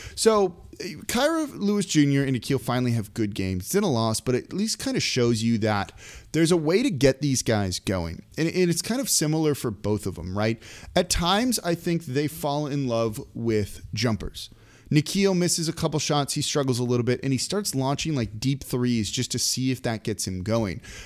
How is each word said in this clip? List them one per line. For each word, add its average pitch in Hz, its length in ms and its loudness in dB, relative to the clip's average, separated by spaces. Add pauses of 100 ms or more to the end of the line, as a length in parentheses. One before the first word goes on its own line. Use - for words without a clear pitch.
(140)
So, 208 440 4 (200)
Kira 302 760 -2
Lewis 202 360 0
Junior 143 360 4
and 131 140 0
Nickeil 131 240 -2
finally 123 300 0
have 113 240 -2
good 107 180 -2
games. 95 320 -2
It's - 100 -2
in 208 80 4
a 185 80 2
loss, 113 280 0
but 127 160 0
at - 180 -4
least 214 240 -2
kind 262 180 -4
of 139 60 0
shows 120 400 2
you 117 160 2
that 104 340 0 (420)
there's 160 180 4
a 185 40 6
way 175 280 4
to 269 80 2
get 135 280 4
these 139 220 2
guys 101 380 0
going. 87 420 -2 (160)
And, 156 100 2
and 175 220 2
it's 170 140 0
kind 247 180 -2
of 220 80 -4
similar 156 460 2
for 123 160 -4
both 104 340 -2
of 95 100 -6
them, 92 220 -8
right? 113 240 0 (340)
At 175 140 4
times, 208 540 2
I 175 100 0
think 170 320 -2
they 147 220 0
fall 147 400 -2
in 139 200 -2
love 113 320 0 (140)
with 110 480 0 (100)
jumpers. 110 600 -2 (400)
Nickeil 185 440 4
misses 170 320 0
a 156 60 -2
couple 156 260 -2
shots, 143 360 0
he 151 60 0
struggles 135 360 0
a 123 60 -2
little 120 200 2
bit, 123 200 0
and 135 80 0
he 131 80 2
starts 202 340 -4
launching, 135 420 -2
like, 107 240 -4
deep 135 240 -2
threes 123 460 0
just - 220 -4
to 123 80 -2
see 127 320 0
if 123 100 -4
that 113 220 -2
gets - 240 -4
him 92 160 -4
going. 107 380 0 (240)